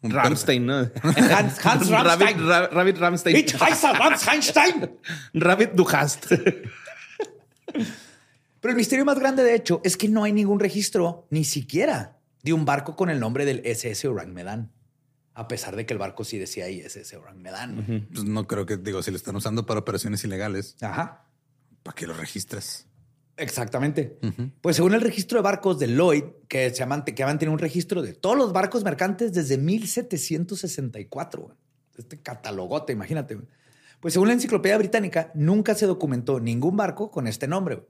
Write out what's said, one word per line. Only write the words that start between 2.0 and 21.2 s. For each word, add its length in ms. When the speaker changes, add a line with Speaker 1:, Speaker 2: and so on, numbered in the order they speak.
Speaker 2:
Ra-, 200
Rabbit 300
Rammstein. 380
Speaker 3:
Ich 240
heiße 320
Rammstein. 960
Speaker 2:
Rabbit, 380
du 180
hast. 360
Speaker 3:
Pero 120
el 40
misterio 280
más 140
grande, 260
de 100
hecho, 300
es 120
que 120
no 160
hay 80
ningún 280
registro, 720
ni 140
siquiera, 760
de 100
un 120
barco 320
con 140
el 100
nombre 240
del 200
S 260
S 180
Orang 240
Medan. 400
A 140
pesar 280
de 80
que 80
el 60
barco 260
sí 140
decía 260
ahí 160
S 200
S 160
Orang 240
Medan. 400
Speaker 2:
Ujú. 220
Speaker 1:
Pues 120
no 220
creo 200
que, 100
digo, 260
si 80
lo 60
están 200
usando 300
para 140
operaciones 440
ilegales, 560
Speaker 3:
Ajá. 460